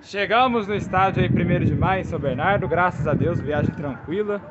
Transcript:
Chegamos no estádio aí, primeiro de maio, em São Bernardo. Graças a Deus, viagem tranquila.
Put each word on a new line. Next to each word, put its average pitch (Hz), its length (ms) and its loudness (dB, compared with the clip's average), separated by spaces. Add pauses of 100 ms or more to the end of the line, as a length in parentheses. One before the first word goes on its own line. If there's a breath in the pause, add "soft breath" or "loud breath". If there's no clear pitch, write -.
Chegamos 214 640 2
no 208 80 -2
estádio 190 460 0
aí, 180 80 2
primeiro 175 360 2
de - 100 2
maio, 185 260 2
em - 20 -4
São 160 160 -6
Bernardo. 151 480 0
Graças 175 400 0
a 151 60 0
Deus, 151 260 0
viagem 147 340 -2
tranquila. 175 760 -4